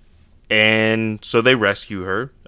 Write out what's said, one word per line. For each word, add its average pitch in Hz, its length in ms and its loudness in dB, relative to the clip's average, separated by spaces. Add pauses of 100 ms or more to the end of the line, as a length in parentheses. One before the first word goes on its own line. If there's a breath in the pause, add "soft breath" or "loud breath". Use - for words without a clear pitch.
(500)
and 110 760 0
so 117 180 0
they 127 140 4
rescue 101 480 -2
her. 104 280 -6 (160)